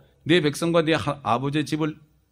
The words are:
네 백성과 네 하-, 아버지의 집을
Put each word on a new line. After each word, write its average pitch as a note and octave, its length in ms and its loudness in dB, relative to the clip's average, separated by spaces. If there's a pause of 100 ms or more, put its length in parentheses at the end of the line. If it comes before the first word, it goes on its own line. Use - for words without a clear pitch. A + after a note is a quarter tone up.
(240)
네 E3+ 160 4
백성과 E3 420 0
네 D#3+ 120 2
하-, C#3+ 280 -4
아버지의 C#3 440 0
집을 D#3 320 -4 (340)